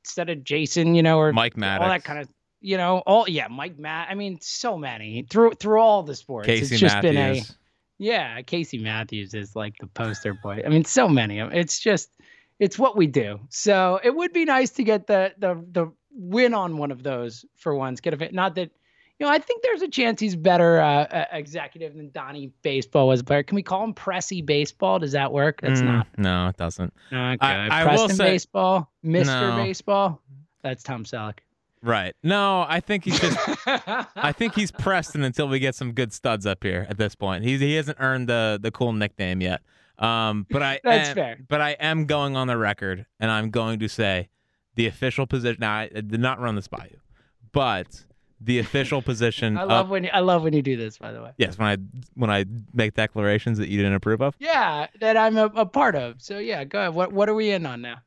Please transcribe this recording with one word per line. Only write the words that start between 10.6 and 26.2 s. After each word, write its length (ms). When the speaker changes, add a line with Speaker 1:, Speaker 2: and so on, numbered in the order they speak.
Speaker 1:
I 40
mean, 160
so 220
many 320
of 120
'em. 60
It's 220
just, 300
it's 180
what 200
we 100
do. 320
So 540
it 120
would 180
be 120
nice 260
to 120
get 240
the, 320
the, 320
the 200
win 400
on 240
one 140
of 120
those 420
for 180
once. 260
Get 220
a, 100
not 240
that, 140
you 80
know, 60
I 80
think 240
there's 180
a 60
chance 320
he's 160
better, 460
uh, 240
uh, 260
executive 640
than 160
Donnie 400
Baseball 460
was 140
a 20
player. 180
Can 140
we 80
call 200
him 120
Pressy 480
Baseball? 560
Does 140
that 180
work? 300
That's 200
Speaker 2:
Mm, 40
Speaker 1:
not. 220
Speaker 2:
no, 320